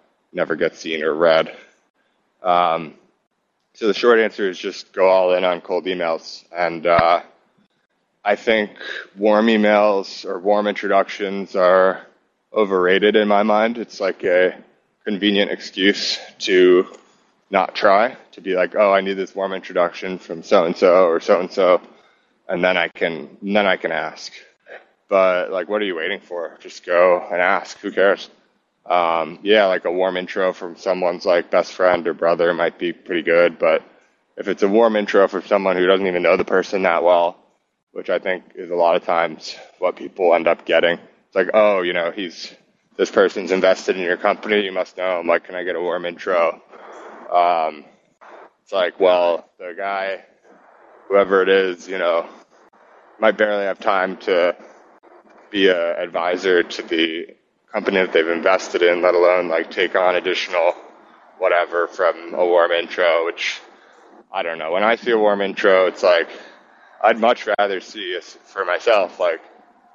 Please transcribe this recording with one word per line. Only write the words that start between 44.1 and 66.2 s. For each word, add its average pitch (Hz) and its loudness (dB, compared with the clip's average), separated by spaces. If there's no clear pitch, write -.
company, 104 0
you 95 -8
must 90 -8
know 90 -4
him, 85 -8
like, 85 0
can 92 -16
I 90 -8
get 87 -6
a 82 -6
warm 87 -6
intro?" 85 -2
Um, 82 0
it's - -16
like, 90 -2
well, 87 2
the 90 -16
guy, 98 -8
whoever 98 4
it 92 2
is, 92 0
you 92 -8
know, 85 -2
might 107 2
barely 104 0
have 95 -6
time 95 0
to 87 0
be 95 2
a 85 0
advisor 90 0
to - -10
the 82 -4
company 98 -2
that 92 0
they've 82 4
invested 87 0
in, 87 4
let 90 4
alone, 87 4
like, 82 -4
take 90 -4
on 90 2
additional 87 -2
whatever 87 0
from 85 -4
a 85 0
warm 87 4
intro, 85 0
which, - -8
I 95 -6
don't 82 -6
know. 80 -6
When 95 0
I 113 2
see 113 -6
a 113 2
warm 104 2
intro, 95 2
it's 87 -4
like, 85 2